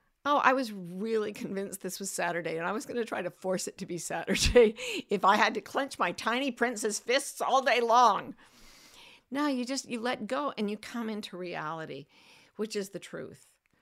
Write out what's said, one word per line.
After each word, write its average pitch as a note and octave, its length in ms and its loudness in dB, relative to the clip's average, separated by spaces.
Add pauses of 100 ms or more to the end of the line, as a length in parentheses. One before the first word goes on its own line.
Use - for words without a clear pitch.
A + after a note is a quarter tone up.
(240)
"Oh, C#4+ 180 4
I C4 100 6
was B3+ 200 0
really G#3 600 -4
convinced G3 500 -8
this F3+ 180 -8
was G3 100 -6
Saturday, E3 480 -2
and E3+ 80 -4
I F#3 60 -2
was D#4+ 140 -6
gonna A#3+ 180 -4
try - 180 -4
to F3 80 -6
force F#3 380 -4
it - 100 -12
to F#3 80 -10
be F3 120 -6
Saturday G#3+ 760 4 (180)
<laughs> F#4 180 -6
if G3+ 140 2
I G3+ 120 8
had G3+ 180 4
to - 60 -4
clench - 380 -4
my F3 140 0
tiny B3 380 -2
princess A#3 480 -2
fists - 420 -2
all B3+ 220 4
day B3 180 4
long." A3+ 540 6 (960)
No, C#4+ 160 0
you B3+ 180 0
just, C4 240 -6
you A#3+ 120 -6
let A#3 260 -4
go C4+ 300 -2
and G#3 140 -2
you G#3+ 60 -4
come A3 320 -8
into G#3 280 -8
reality, D#3 680 -8 (500)
which G#3+ 200 -6
is G3 140 -4
the F3 100 -10
truth. - 460 -12 (360)